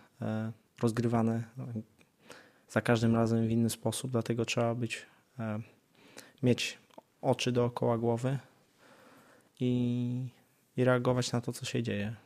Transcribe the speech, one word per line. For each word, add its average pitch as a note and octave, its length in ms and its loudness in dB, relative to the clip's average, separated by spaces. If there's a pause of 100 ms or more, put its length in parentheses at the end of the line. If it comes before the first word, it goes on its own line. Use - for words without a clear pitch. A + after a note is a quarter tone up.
(220)
e, A2 300 -4 (300)
rozgrywane A2+ 640 2 (1300)
za A2 120 0
każdym A2+ 340 4
razem A2+ 320 2
w A2 40 0
inny A#2 180 2
sposób, A2+ 420 -4
dlatego A#2 340 0
trzeba A#2 300 2
być, A#2+ 300 -4 (340)
e, A2 200 -4 (840)
mieć B2 340 2 (440)
oczy B2+ 300 2
dookoła A#2+ 460 2
głowy A#2+ 420 0 (1200)
i, B2 680 0 (480)
i B2+ 60 2
reagować B2 480 2
na A#2+ 100 0
to, A#2+ 120 -8
co - 120 -12
się B2 180 -2
dzieje. G#2 320 -4 (100)